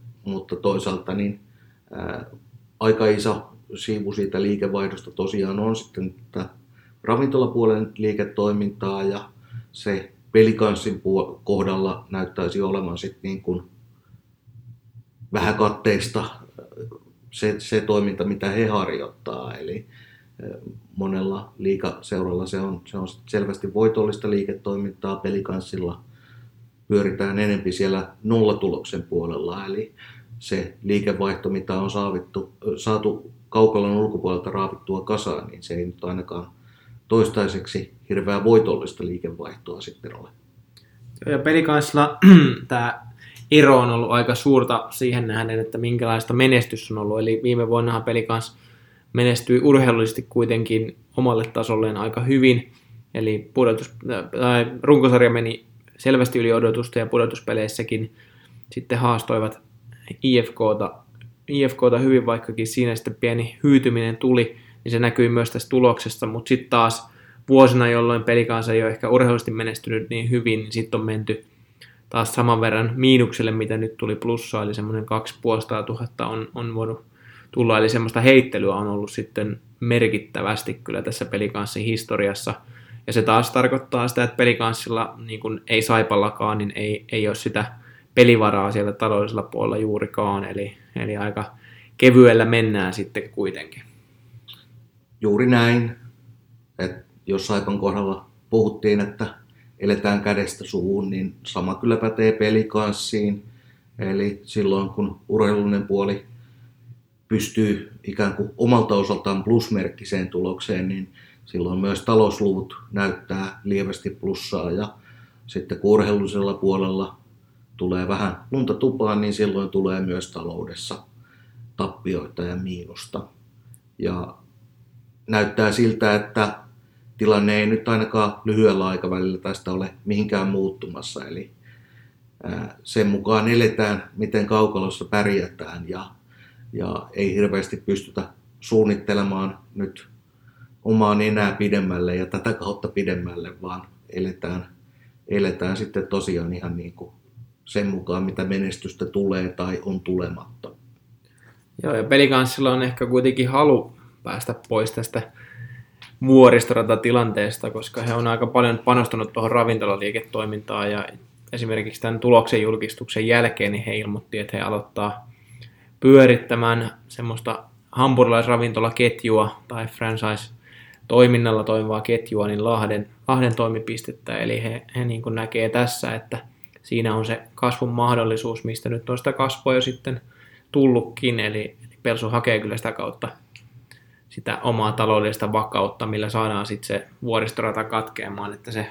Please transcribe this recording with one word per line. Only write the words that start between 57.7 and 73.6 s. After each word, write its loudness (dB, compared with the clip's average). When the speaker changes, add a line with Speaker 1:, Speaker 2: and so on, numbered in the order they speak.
Speaker 2:
sitten -4
haastoivat 0
I 4
F -6
K:ta, -2
I 0
F -10
K:ta 4
hyvin, 4
vaikkakin -2
siinä 0
sitten -8
pieni -2
hyytyminen 2
tuli, 2
niin -6
se 2
näkyy 4
myös 0
tässä -8
tuloksessa. 2
Mut -8
sit 0
taas 2
vuosina, 8
jolloin 2
Pelikansa 2
ei 4
ole 0
ehkä -4
urheilullisesti 4
menestynyt -6
niin -2
hyvin, 0
niin -10
sit -4
on -2
menty -4
taas -2
saman 2
verran 0
miinukselle, 4
mitä -2